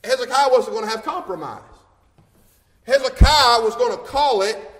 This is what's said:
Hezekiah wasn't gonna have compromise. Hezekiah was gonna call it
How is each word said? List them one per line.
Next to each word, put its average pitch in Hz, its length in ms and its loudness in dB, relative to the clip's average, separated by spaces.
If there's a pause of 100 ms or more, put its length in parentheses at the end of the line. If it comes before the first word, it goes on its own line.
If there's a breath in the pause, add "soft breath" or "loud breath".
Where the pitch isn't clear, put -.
Hezekiah 254 480 0
wasn't 220 240 0
gonna 220 100 -6
have 220 160 -8
compromise. 156 600 -10 (1200)
Hezekiah 262 760 4
was 214 120 -2
gonna 226 220 -2
call 277 460 0
it 214 140 -4 (240)